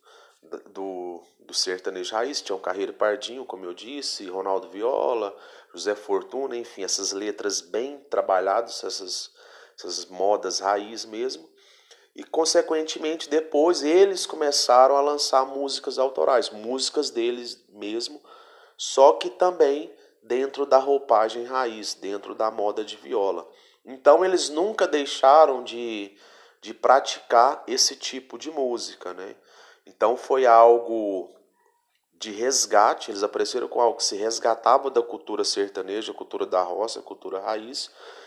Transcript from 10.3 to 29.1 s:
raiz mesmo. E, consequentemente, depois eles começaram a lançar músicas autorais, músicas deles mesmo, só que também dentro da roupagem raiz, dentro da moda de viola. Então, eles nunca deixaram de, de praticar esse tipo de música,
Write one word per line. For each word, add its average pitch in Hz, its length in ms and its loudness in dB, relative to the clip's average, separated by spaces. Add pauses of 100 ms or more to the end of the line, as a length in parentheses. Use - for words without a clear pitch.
raiz 104 460 -2
mesmo. 127 440 -8 (640)
E, - 80 -12
consequentemente, 160 1080 -2
depois 156 520 2
eles 180 440 4
começaram 139 720 4
a 139 40 4
lançar 143 440 2
músicas 139 520 -6
autorais, 131 520 2
músicas 127 600 -4
deles 120 600 -6
mesmo, 110 520 -10 (560)
só - 360 6
que - 160 -6
também 165 640 0 (300)
dentro 135 440 -4
da 135 120 6
roupagem 120 680 2
raiz, 120 480 -6
dentro 101 420 -10
da 110 160 0
moda 107 320 -4
de - 140 -14
viola. 98 500 -4 (380)
Então, 143 400 4
eles 175 240 0
nunca 180 380 0
deixaram 143 760 4
de, 113 520 -10 (460)
de 110 120 -14
praticar 127 920 2
esse 131 300 -2
tipo 127 420 -12
de 147 140 -14
música, 120 640 -6